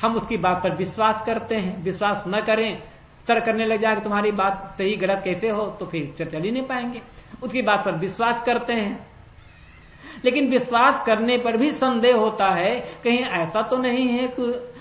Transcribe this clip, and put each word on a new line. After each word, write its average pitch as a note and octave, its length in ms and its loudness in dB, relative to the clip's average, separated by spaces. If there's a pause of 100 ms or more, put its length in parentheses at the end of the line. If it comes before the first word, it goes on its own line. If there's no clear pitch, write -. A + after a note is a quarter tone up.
हम A3+ 120 2
उसकी A3+ 220 -2
बात F3+ 260 0
पर F#3+ 140 0
विश्वास A3 500 0
करते A3+ 300 -2
हैं, F#3 260 -4
विश्वास G3+ 460 -2
न G#3 120 0
करें, A3 420 0 (460)
तर्क A#3 160 2
करने A3 200 0
लग A3 120 2
जाए A3 180 2
कि G3+ 60 -2
तुम्हारी G#3 320 0
बात G3 460 -2
सही G3+ 180 0
गलत F#3+ 280 0
कैसे F#3 240 -2
हो, G#3+ 180 -2
तो F3+ 200 -8
फिर D3+ 320 -6
चल, E3 60 -6
चल D#3 180 -6
ही G3+ 80 -2
नहीं C4 160 -2
पाएंगे। A#3+ 360 -6 (400)
उसकी A#3+ 200 -2
बात G3+ 220 2
पर F#3+ 80 0
विश्वास A3+ 500 -2
करते A#3+ 300 0
हैं, G#3 340 -4 (1160)
लेकिन C4+ 260 2
विश्वास B3+ 560 4
करने A#3 320 2
पर A#3 180 0
भी C#4 160 2
संदेह B3 440 4
होता G#3 380 2
है, G3 260 0
कहीं - 380 0
ऐसा F#3 440 -2
तो B3+ 140 0
नहीं B3+ 320 2
है B3 200 0
कि B3+ 140 -4 (380)